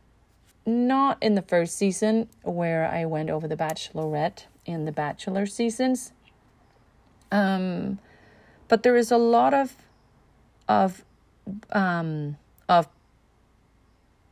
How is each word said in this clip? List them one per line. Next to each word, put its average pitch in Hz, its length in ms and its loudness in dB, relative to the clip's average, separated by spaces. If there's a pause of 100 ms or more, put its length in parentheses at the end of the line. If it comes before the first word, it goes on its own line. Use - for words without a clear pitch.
(680)
not 254 560 0
in 208 120 2
the 190 80 0
first 170 340 0
season 214 520 0 (140)
where 170 440 -2
I 165 200 -4
went 156 240 -4
over 156 180 -4
The 156 80 -4
Bachelorette 156 880 -4 (220)
and 165 200 -6
The 156 60 -6
Bachelor 190 540 -4
seasons, 240 680 -2 (1200)
um, 190 640 -2 (720)
but 220 140 2
there 247 140 4
is 233 140 2
a 240 80 4
lot 233 360 4
of, 277 200 0 (960)
of, 196 340 2 (720)
um, 165 640 -2 (320)
of 175 180 4 (1500)